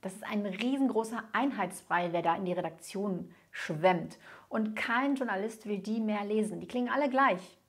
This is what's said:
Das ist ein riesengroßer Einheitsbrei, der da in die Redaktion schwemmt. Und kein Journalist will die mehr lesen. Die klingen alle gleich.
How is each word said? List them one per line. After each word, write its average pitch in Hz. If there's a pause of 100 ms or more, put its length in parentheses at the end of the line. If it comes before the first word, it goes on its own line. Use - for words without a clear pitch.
Das 190
ist 214
ein 208
riesengroßer 226 (100)
Einheitsbrei, 196
der 170
da 165
in 190
die 180
Redaktion 180 (200)
schwemmt. 165 (300)
Und 214
kein 262
Journalist 220
will 208
die 220
mehr 214
lesen. 208
Die 170
klingen 247
alle 269
gleich. 254 (100)